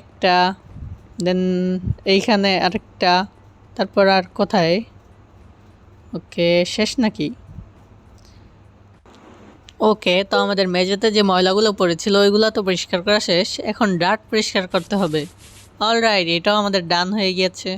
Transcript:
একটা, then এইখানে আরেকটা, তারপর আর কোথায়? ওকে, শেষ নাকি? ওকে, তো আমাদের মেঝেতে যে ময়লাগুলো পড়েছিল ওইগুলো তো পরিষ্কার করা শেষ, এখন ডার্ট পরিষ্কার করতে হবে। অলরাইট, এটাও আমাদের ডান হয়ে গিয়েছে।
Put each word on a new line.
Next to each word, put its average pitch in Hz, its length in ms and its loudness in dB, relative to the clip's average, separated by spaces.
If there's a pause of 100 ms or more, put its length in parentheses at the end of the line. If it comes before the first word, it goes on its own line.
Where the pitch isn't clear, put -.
একটা, - 340 0 (920)
then 185 160 0 (720)
এইখানে 196 360 2 (180)
আরেকটা, 180 460 -2 (640)
তারপর 196 280 0 (120)
আর 180 80 0 (140)
কোথায়? 175 360 2 (1400)
ওকে, 170 320 -2 (260)
শেষ 220 160 -2 (120)
নাকি? 180 240 -2 (2500)
ওকে, 190 260 0 (140)
তো 214 140 -2
আমাদের 196 320 0
মেঝেতে 196 400 0
যে 214 140 4
ময়লাগুলো 190 400 2 (100)
পড়েছিল 180 340 0 (100)
ওইগুলো 208 320 4
তো 226 120 -4
পরিষ্কার 180 380 -2
করা 208 140 2 (100)
শেষ, 180 200 0 (220)
এখন 214 160 -2 (140)
ডার্ট 196 280 0
পরিষ্কার 214 340 -2 (100)
করতে 208 280 -4
হবে। 156 200 -2 (640)
অলরাইট, 220 400 2 (100)
এটাও 208 240 2
আমাদের 196 200 0 (100)
ডান 175 160 0 (100)
হয়ে 190 200 0
গিয়েছে। 185 400 -4